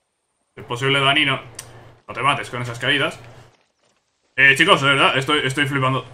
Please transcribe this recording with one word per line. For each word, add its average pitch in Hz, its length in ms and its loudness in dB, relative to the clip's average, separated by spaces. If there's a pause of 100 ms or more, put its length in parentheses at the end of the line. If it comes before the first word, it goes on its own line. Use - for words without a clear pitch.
(540)
Si 101 80 -20
es - 40 -20
posible, 135 320 -2
Dani, 143 260 2
no. 135 160 -2 (680)
No 107 60 -14
te 113 80 -8
mates 131 280 -2
con 123 100 -8
esas 120 200 -10
caídas. 143 400 -2 (1120)
Eh, 135 220 4
chicos, 165 260 4
de 135 60 2
verdad, 139 280 2
estoy, 135 300 0
estoy 135 200 -2
flipando. 135 480 -2